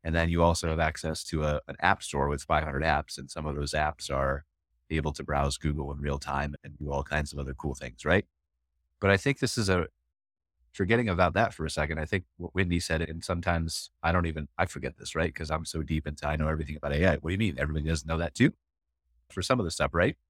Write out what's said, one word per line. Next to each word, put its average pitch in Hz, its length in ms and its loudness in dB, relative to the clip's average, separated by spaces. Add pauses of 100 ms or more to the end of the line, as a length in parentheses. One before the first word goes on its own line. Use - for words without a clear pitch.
And 80 100 -2
then 82 140 4
you 85 160 4
also 85 240 4
have 80 140 0
access 80 420 -2
to 78 220 -2
a, 73 240 0
an - 100 -10
app 92 240 4
store 71 240 -2
with 71 160 -2
five 78 220 2
hundred 71 180 -2
apps. 73 340 0
And 67 140 -12
some 78 140 -8
of 73 100 -4
those 71 160 -4
apps 76 400 -2
are 67 320 -2 (460)
able 76 240 0
to 71 100 -10
browse 71 320 0
Google 73 380 -2
in 71 60 -8
real 71 200 -2
time 71 340 -4 (120)
and 71 120 -14
do 73 140 -6
all 71 120 -2
kinds 73 280 -2
of 69 80 -8
other 67 140 -6
cool 67 220 -6
things, - 280 -12
right? 87 220 4 (760)
But 98 100 4
I 98 60 8
think 139 240 0
this - 180 0
is 104 120 2
a, 90 180 4 (880)
forgetting 110 340 2
about 87 280 4
that 110 180 2
for 80 120 -6
a 76 40 -4
second, 76 300 -2
I 80 40 -2
think 92 220 -2 (100)
what 87 180 -10
Whitney 87 280 2
said, 80 200 0
and 82 220 -6
sometimes 85 680 -2 (120)
I 82 80 4
don't 87 140 4
even, 78 320 -4
I 87 80 2
forget 67 320 -8
this, - 180 -12
right? 80 180 0
'Cause 78 160 -8
I'm 78 140 -2
so 78 200 -6
deep 76 220 -2
into, 73 220 -6
I 76 80 0
know 78 140 0
everything 78 260 -4
about 73 160 -6
A 78 140 2
I. 85 100 6
What - 140 -6
do - 20 0
you 98 60 0
mean? 98 200 0
Everybody 76 300 -2
doesn't 80 220 -2
know 82 80 -2
that 82 180 -4
too? - 160 6 (800)
For 92 100 -6
some 127 160 2
of 110 60 0
the 82 80 -2
stuff, 71 220 0
right? 95 240 2 (120)